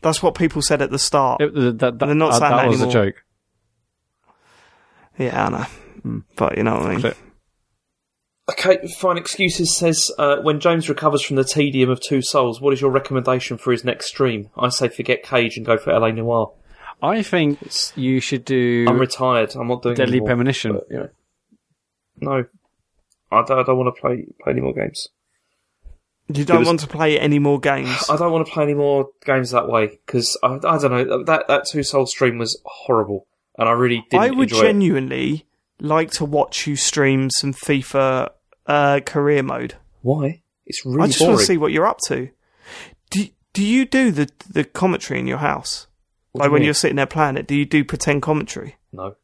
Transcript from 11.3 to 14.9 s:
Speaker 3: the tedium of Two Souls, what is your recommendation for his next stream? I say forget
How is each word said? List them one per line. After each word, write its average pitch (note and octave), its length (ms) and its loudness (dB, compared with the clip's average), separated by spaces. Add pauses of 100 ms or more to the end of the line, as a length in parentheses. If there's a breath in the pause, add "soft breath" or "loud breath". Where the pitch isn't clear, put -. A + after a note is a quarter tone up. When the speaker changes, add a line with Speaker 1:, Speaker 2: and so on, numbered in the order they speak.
Speaker 3:
the C3+ 80 4
tedium C3+ 460 2
of B2+ 100 0
Two C#3 220 -2
Souls, B2 400 0
what C#3 120 4
is B2+ 60 -2
your C3+ 120 2
recommendation B2+ 680 -2
for - 140 -2
his A#2 120 0
next - 240 -4
stream? A2+ 500 -2
I B2 120 2
say B2 180 -2
forget B2 360 -2